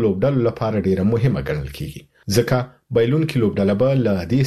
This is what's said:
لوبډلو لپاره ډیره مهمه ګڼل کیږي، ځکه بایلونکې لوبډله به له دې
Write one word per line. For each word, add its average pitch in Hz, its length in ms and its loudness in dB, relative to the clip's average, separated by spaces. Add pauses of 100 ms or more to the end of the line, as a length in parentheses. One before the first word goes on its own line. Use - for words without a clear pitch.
لوبډلو 117 460 2
لپاره 107 380 -2
ډیره 92 260 2
مهمه 113 340 0
ګڼل 71 300 -6
کیږي، 76 240 -12 (340)
ځکه 120 220 2 (400)
بایلونکې 156 460 2
لوبډله 101 380 2
به 131 80 2 (140)
له 95 280 -2
دې 135 160 2